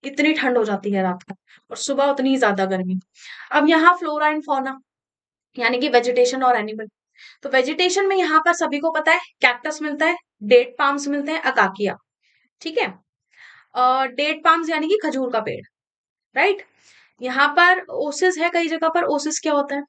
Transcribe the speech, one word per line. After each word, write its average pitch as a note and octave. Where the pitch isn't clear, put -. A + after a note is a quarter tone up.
इतनी D4
ठंड B3
हो A3
जाती G3+
है F#3+
रात F#3
को, -
और A#3
सुबह C#4
उतनी C#4
ही C4+
ज्यादा G3
गर्मी। F#3
अब D4
यहाँ E4+
flora D4+
and D4+
fauna, C4
यानी A#3+
कि C4+
vegetation B3
और B3
animal। G#3+
तो C#4
vegetation F4
में F#4+
यहाँ D#4+
पर E4+
सभी D4+
को D#4+
पता D#4+
है F4+
cactus C#4
मिलता D4+
है, F4
date B3
palms C#4+
मिलते C#4+
हैं, D#4+
अकाकिया। G3+
ठीक D#4+
है, G#3+
अ, B3+
date D4
palms E4
यानी D#4
कि G4
खजूर C4
का A3+
पेड़, -
Right। G4
यहाँ B3+
पर F4
oasis D4+
है E4+
कई E4+
जगह D#4+
पर। E4+
ओसिस D4
क्या D#4
होता C#4+
है? C#4+